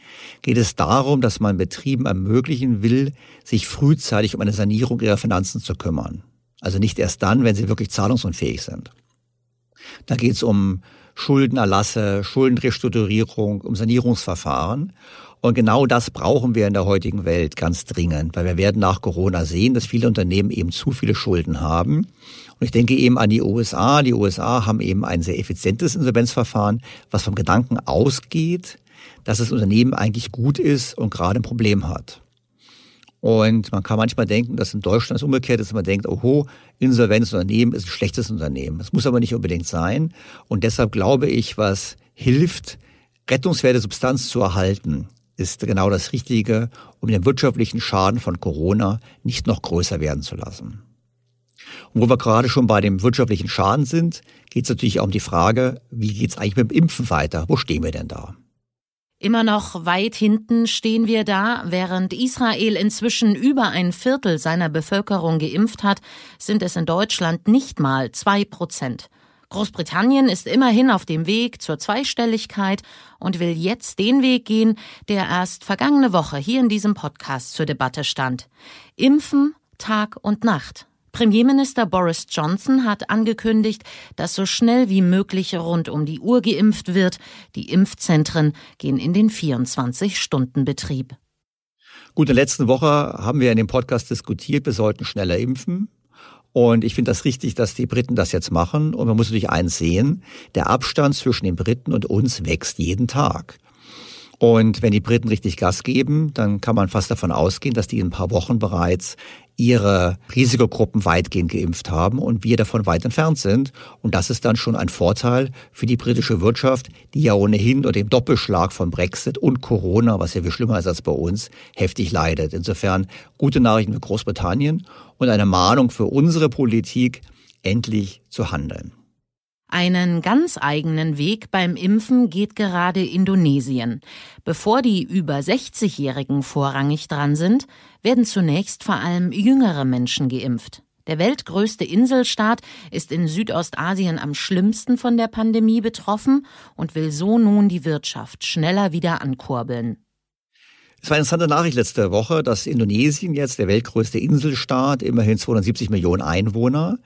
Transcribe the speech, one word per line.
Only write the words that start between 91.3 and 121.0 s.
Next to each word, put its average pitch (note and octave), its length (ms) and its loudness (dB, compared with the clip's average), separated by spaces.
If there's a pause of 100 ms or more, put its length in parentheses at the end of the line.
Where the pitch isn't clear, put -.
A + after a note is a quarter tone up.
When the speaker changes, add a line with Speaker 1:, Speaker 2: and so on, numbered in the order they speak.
Speaker 1:
Gut, D3+ 120 4
in C#3 60 4
der B2 80 6
letzten - 240 0
Woche C3 200 4
haben D3 520 2
wir B2 140 6
in A2 40 4
dem A2 120 2
Podcast B2+ 420 0
diskutiert, C#3 560 -4
wir C#3 60 0
sollten G#2+ 320 0
schneller F2+ 340 -2
impfen. C3 500 -4 (600)
Und A#2 340 6
ich A2 100 -2
finde B2 160 0
das - 140 -2
richtig, B2+ 320 -2
dass A#2 180 -2
die - 120 -4
Briten B2 280 -2
das F#2+ 180 0
jetzt F2 200 -4
machen. D3+ 420 0
Und - 140 -2
man A2 80 2
muss A2+ 100 4
natürlich G#2+ 240 -2
eins E2+ 260 0
sehen, F#2+ 460 0 (320)
der - 140 0
Abstand C#3 480 0
zwischen - 280 -2
den F2+ 120 0
Briten A#2+ 360 -2
und G#2 140 0
uns G#2+ 380 0
wächst - 340 -4
jeden F#2+ 300 -2
Tag. - 500 -2 (800)
Und A2+ 440 6
wenn A#2 80 2
die G#2 100 2
Briten A2+ 280 0
richtig G#2 280 -2
Gas F2+ 280 -2
geben, C#3+ 500 0
dann G2+ 260 0
kann A2+ 140 0
man G2 140 2
fast G2+ 220 -2
davon - 200 -2
ausgehen, F2+ 440 0
dass A2+ 120 0
die - 140 -4
in - 80 0
ein - 20 -2
paar F2+ 200 -4
Wochen G#2+ 280 0
bereits F2+ 580 -2 (400)
ihre G2+ 640 2 (160)
Risikogruppen A#2+ 680 2
weitgehend F2 480 0
geimpft - 360 -4
haben F#2 300 0
und A#2 240 -2
wir A#2 140 2
davon A#2 300 0
weit E2+ 180 0
entfernt D#3 340 0
sind. C3 340 0 (300)
Und F#2+ 140 0
das F#2 120 0
ist - 160 -4
dann A2+ 120 2
schon A2+ 180 -2
ein F#2+ 140 -2
Vorteil B2 640 2 (180)
für - 160 -8
die B2 100 2
britische A2+ 440 0
Wirtschaft, B2+ 480 2 (260)
die D3 80 0
ja A2 120 4
ohnehin G#2 440 4
unter B2+ 140 2
dem G#2 180 -2
Doppelschlag G#2+ 640 2
von F2 180 -4
Brexit F#2 480 -4
und C3 220 2
Corona, G#2 580 2
was E2+ 160 -4
ja F#2+ 80 -2
viel - 80 -2
schlimmer A2+ 300 -2
ist E2+ 80 -2
als F2 140 -2